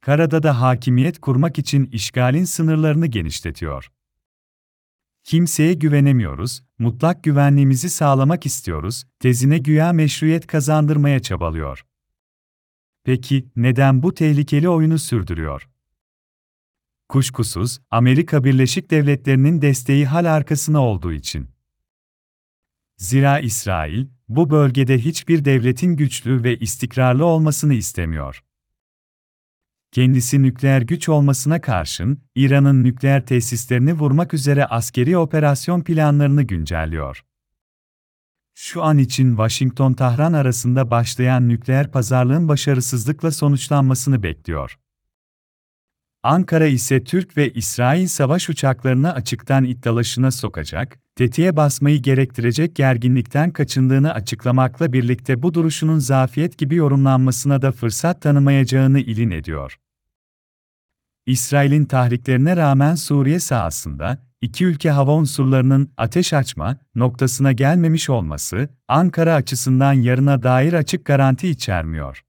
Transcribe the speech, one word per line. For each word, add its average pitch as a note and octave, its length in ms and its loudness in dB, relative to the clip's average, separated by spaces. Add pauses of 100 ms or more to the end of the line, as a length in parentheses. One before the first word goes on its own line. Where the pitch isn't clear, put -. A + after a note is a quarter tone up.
Karada D3+ 420 0
da C#3 180 2
hakimiyet B2+ 600 0
kurmak C3+ 380 0
için C#3 260 0
işgalin B2+ 580 -2
sınırlarını D#3+ 640 0
genişletiyor. D#2+ 840 -8 (1300)
"Kimseye E3 500 2
güvenemiyoruz, C3+ 920 0 (160)
mutlak B2 440 -2
güvenliğimizi C#3+ 680 2
sağlamak C#3+ 560 0
istiyoruz" F2+ 580 -8 (160)
tezine B2+ 380 2
güya D#3 360 0
meşruiyet D#3 540 0
kazandırmaya D3 720 0
çabalıyor. D#2+ 680 -6 (1160)
Peki, B2+ 520 -2
neden C3 480 2
bu F#3 100 0
tehlikeli D3+ 560 0
oyunu D#3+ 300 2
sürdürüyor? D#2+ 680 -6 (1400)
Kuşkusuz, A#2+ 680 -4 (120)
Amerika C3 520 2
Birleşik C3 480 0
Devletleri'nin C#3+ 680 2
desteği C#3 440 2
hal D#3+ 300 0
arkasına D3+ 460 0
olduğu F#2+ 320 -2
için. D2 360 -10 (1500)
Zira C3+ 420 0
İsrail, G2 680 -4 (220)
bu C3+ 200 0
bölgede C3+ 500 2
hiçbir D#3+ 460 -2
devletin C3+ 500 0
güçlü C3 480 -2
ve A#2+ 160 -2
istikrarlı B2+ 680 -2
olmasını D#3 480 2
istemiyor. D#2+ 680 -6 (1500)
Kendisi B2+ 520 2
nükleer C3+ 380 2
güç D#3+ 280 -4
olmasına C#3+ 520 2
karşın, G#2 600 -4 (140)
İran'ın C#3 480 4
nükleer C3 420 0
tesislerini B2 680 -2
vurmak D3+ 400 0
üzere C#3+ 320 0
askeri B2 520 -2
operasyon D#3 640 0
planlarını D3 600 2
güncelliyor. D#2+ 840 -6 (1300)
Şu - 280 -10
an D#3 140 4
için C3 320 2
Washington-Tahran B2+ 1040 0
arasında B2+ 580 0
başlayan B2 580 0
nükleer C3 420 0
pazarlığın C3 560 0
başarısızlıkla C#3+ 840 -2
sonuçlanmasını C#3 920 0
bekliyor. D2+ 560 -8 (1400)
Ankara D#3+ 440 2
ise C3 360 0
Türk F3+ 340 -4
ve C#3+ 160 0
İsrail B2+ 540 0
savaş D3+ 420 -2
uçaklarını C3+ 640 0
açıktan C3+ 500 -2
iddialaşına B2 680 -2
sokacak, E2+ 680 -8 (160)
tetiğe D#3+ 400 0
basmayı D3 460 2
gerektirecek C3 760 -2
gerginlikten B2+ 760 0
kaçındığını C3+ 640 0
açıklamakla B2 800 -2
birlikte B2+ 500 -2
bu F3 100 0
duruşunun D#3+ 460 0
zafiyet C3+ 580 0
gibi D3 180 -2
yorumlanmasına C3+ 840 2
da C3+ 100 0
fırsat B2+ 500 -4
tanımayacağını C#3 800 4
ilin A2+ 320 -2
ediyor. D2+ 480 -8 (1500)
İsrail'in C#3+ 560 2
tahriklerine B2+ 720 0
rağmen C#3+ 380 2
Suriye C#3+ 440 0
sahasında E2+ 800 -6 (240)
iki D3 240 -4
ülke E3 260 0
hava C#3+ 240 2
unsurlarının C3+ 800 2
ateş E3 360 -2
açma B2+ 440 -4 (180)
noktasına B2+ 560 0
gelmemiş D#3+ 580 0
olması, G2 600 -4 (180)
Ankara E3 460 2
açısından C3+ 600 0
yarına C3 500 2
dair C3 300 2
açık - 320 -2
garanti C#3 420 2
içermiyor. D#2+ 800 -6